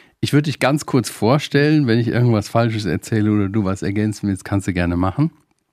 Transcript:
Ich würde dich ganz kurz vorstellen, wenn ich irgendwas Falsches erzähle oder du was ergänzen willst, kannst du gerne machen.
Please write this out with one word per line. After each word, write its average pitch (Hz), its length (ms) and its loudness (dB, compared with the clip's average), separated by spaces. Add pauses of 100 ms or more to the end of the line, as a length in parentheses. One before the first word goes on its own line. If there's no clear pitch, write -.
(200)
Ich - 120 -2
würde 147 120 2
dich 147 160 -4
ganz 139 260 0
kurz - 240 0
vorstellen, 147 800 2
wenn 117 100 4
ich 117 80 0
irgendwas 117 420 2
Falsches 110 360 0
erzähle 104 480 0
oder 101 160 0
du 104 160 -2
was 95 180 -4
ergänzen 101 460 -2
willst, 95 160 -4
kannst 98 240 -2
du 95 40 -2
gerne 87 240 0
machen. 92 360 0 (400)